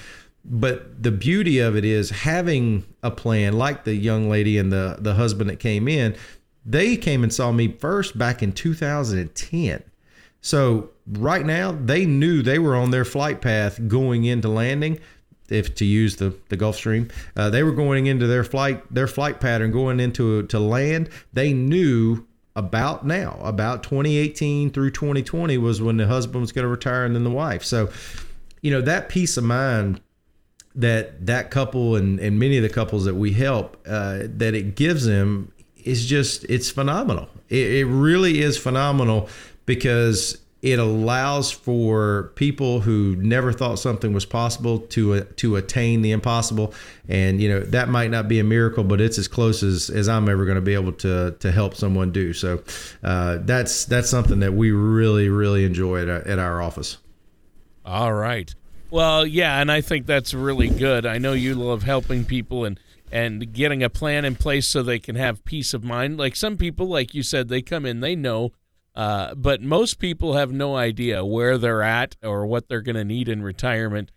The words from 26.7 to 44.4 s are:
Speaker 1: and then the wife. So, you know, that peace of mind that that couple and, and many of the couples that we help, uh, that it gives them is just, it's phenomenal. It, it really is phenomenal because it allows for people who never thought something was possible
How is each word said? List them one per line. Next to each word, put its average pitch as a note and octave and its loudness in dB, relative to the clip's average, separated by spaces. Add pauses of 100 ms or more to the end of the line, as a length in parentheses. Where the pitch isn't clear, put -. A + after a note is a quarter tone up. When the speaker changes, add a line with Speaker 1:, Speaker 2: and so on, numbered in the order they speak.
Speaker 1:
and A#2+ 0
then A#2+ 0
the A#2+ 0
wife. C3+ -4
So, A2 0 (720)
you D3 0
know, C3 2
that D#3+ 0
peace F3+ 0
of A#2+ 0
mind A#2 0 (720)
that A2 0
that A#2+ -2
couple B2 0
and, G2 2
and G#2 2
many C3+ 4
of A#2 4
the G#2+ 0
couples G#2+ -2
that F#2+ 0
we G2+ 0
help, B2 0 (100)
uh, G2 -4
that A2 -2
it G2+ -4
gives D3 2
them G2+ 2 (320)
is A#2+ -2
just, C#3 0
it's - -2
phenomenal. C#3 -2 (220)
It, A#2+ 0
it C3+ 2
really D#3 4
is D3 2
phenomenal B2+ 2 (380)
because A#2 2 (220)
it B2+ 2
allows A#2+ 0
for A2 0
people C3+ 0
who G#2 2
never A#2+ 2
thought A#2 -2
something A2 0
was G2 0
possible A#2 -2